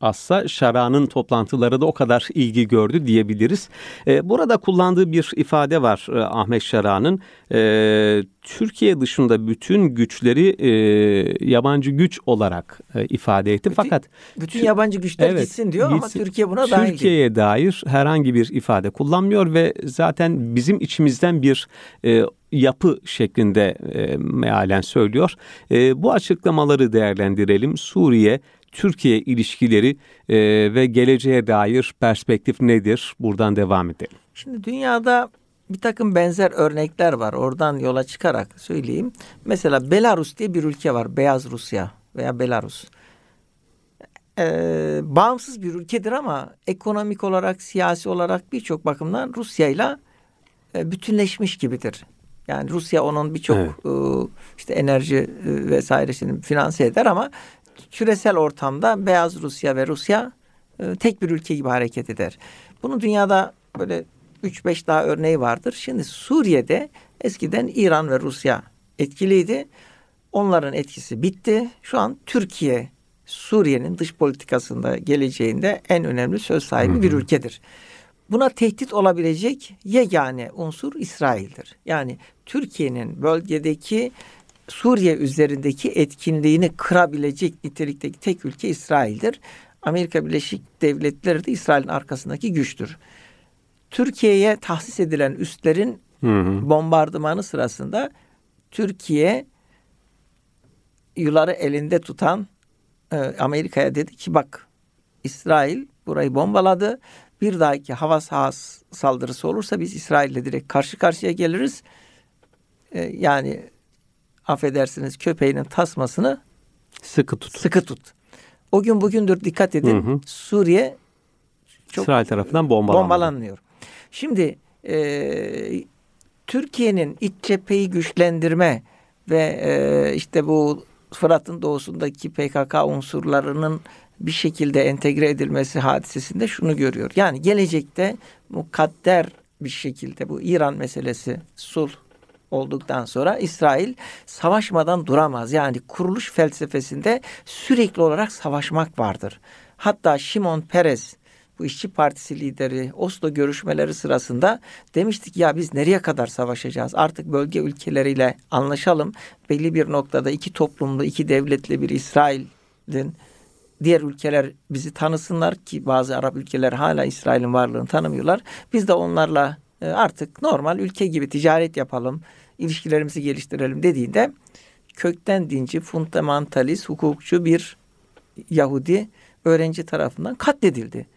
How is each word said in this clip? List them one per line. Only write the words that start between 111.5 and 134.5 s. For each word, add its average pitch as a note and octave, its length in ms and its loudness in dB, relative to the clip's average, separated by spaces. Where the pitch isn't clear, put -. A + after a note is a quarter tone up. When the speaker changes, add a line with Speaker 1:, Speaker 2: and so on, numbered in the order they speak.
Speaker 2:
E, E3+ 100 -6
yani C#3+ 600 -2
affedersiniz, C#3 680 -4
köpeğinin C#3 480 0
tasmasını F3 760 -2
Speaker 1:
Sıkı - 340 -2
tut." - 220 -12
Speaker 2:
sıkı F3+ 260 2
tut. - 160 -14
O G3 100 4
gün A3 180 4
bugündür G3 400 2
dikkat F3+ 340 0
edin. A#2+ 280 2
Speaker 1:
Hı A#2 80 -2
hı. C#3 160 0
Speaker 2:
Suriye G3 680 2
çok - 120 -4
Speaker 1:
İsrail B2 220 4
tarafından C#3 440 0
bombalandı. G#2+ 320 4
Speaker 2:
bombalanıyor. D#3 560 -2
Şimdi, F#3+ 480 -2
e, C#3+ 960 -4
Türkiye'nin A3 760 -2
iç G3 120 -4
cepheyi G3 480 0
güçlendirme E3 920 0
ve, D#3 320 0
e, C#3+ 520 0
işte D#3 320 -2
bu D3+ 380 0
Fırat'ın D#3+ 500 0
doğusundaki D3+ 720 -6
P C#3+ 160 -4
K C#3 200 -2
K D3+ 180 0
unsurlarının D3 920 -2
bir D#3+ 100 -6
şekilde D3 540 0